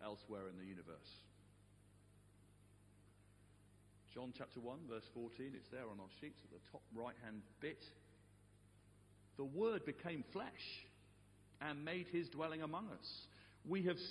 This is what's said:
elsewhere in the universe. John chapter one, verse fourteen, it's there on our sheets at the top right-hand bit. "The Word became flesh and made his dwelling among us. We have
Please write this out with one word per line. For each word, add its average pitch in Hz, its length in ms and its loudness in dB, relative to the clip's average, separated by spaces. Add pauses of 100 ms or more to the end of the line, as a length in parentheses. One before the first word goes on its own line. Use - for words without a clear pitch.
elsewhere 104 460 -2
in 90 100 -4
the 92 60 -4
universe. 85 440 -6 (3000)
John 123 240 0
chapter 131 220 -4
one, 123 280 -2
verse 113 280 -2
fourteen, 120 400 0
it's - 160 -8
there 123 180 0
on 101 100 -4
our 95 120 -6 (100)
sheets 147 220 -6
at - 80 -14
the - 200 -12
top - 120 -8 (100)
right-hand 113 480 -2 (180)
bit. - 240 -2 (1500)
"The 139 80 2
Word 196 380 6
became 151 480 2
flesh - 540 -2 (760)
and 147 240 4
made 175 280 4
his 170 180 6
dwelling 160 320 4
among 165 280 4
us. - 380 -4 (380)
We 185 180 10
have 175 140 10 (140)